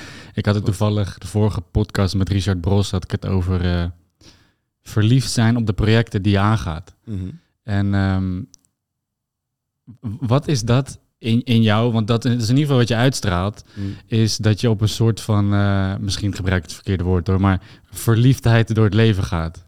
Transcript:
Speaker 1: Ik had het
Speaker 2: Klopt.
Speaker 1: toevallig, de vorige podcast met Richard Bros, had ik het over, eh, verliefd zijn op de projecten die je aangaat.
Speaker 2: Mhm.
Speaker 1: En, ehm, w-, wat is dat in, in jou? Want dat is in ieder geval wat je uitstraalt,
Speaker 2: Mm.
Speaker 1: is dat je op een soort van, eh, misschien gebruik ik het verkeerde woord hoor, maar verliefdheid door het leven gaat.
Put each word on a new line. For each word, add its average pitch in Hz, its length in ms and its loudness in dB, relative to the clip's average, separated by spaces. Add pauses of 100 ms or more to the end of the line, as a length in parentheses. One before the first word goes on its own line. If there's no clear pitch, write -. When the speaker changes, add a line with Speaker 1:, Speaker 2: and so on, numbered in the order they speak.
(340)
Speaker 1:
Ik 107 100 -4
had 104 100 2
het 104 100 -2
Speaker 2:
Klopt. 95 140 -2
Speaker 1:
toevallig, 104 400 -2
de - 80 -14
vorige 104 340 0
podcast - 540 -2
met 95 140 0
Richard 98 320 0
Bros, 98 300 0
had 92 140 -4
ik - 60 -14
het - 160 -6
over, 92 380 -2
eh, 87 260 0 (920)
verliefd 113 480 2
zijn 117 260 2
op 113 100 -2
de 101 60 -2
projecten 107 500 0
die 101 100 2
je 98 60 4
aangaat. 101 560 -2 (100)
Speaker 2:
Mhm. 95 260 -8 (320)
Speaker 1:
En, 101 320 -2
ehm, 95 480 0 (1400)
w-, 110 440 -10
wat 131 200 0
is 123 140 0
dat 120 360 -2 (200)
in, 113 260 0
in 113 180 2
jou? 113 300 2
Want 110 140 0
dat 117 180 0
is 123 80 0
in 123 80 -2
ieder 117 180 0
geval 143 180 2
wat 120 120 4
je 120 80 0
uitstraalt, 107 680 -2 (100)
Speaker 2:
Mm. 98 200 -8 (120)
Speaker 1:
is 113 300 0
dat 107 240 0
je 120 100 2
op 101 100 0
een 110 80 2
soort 113 320 0
van, 104 340 0
eh, 98 420 0
misschien 98 380 -4
gebruik 92 240 0
ik 85 60 -4
het - 100 -16
verkeerde 87 300 -4
woord 90 220 0
hoor, 95 140 0
maar 95 440 0
verliefdheid 117 880 2
door 110 100 4
het 98 100 2
leven 110 300 2
gaat. 82 440 -6